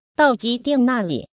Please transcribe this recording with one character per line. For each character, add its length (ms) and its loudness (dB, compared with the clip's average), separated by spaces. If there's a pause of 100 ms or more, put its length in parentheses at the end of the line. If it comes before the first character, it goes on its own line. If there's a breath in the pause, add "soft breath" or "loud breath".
(140)
到 200 4
基 240 -4
甸 260 0
那 180 0
里。 300 -6